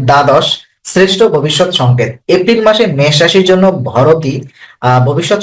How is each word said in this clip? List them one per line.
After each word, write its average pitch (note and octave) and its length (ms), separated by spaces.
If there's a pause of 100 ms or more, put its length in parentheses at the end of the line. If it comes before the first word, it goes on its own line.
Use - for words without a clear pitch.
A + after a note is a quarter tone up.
দ্বাদশ C#3+ 380 (460)
শ্রেষ্ঠ F#3+ 280 (160)
ভবিষ্যৎ D3+ 340 (100)
সংকেত। B2 300 (260)
এপ্রিল A3 300
মাসে G#3+ 180 (140)
মেষ D3 240
রাশির F#3 280
জন্য F#3 140 (260)
ভরতী, C#3+ 440 (540)
আহ, B2+ 200
ভবিষ্যৎ - 340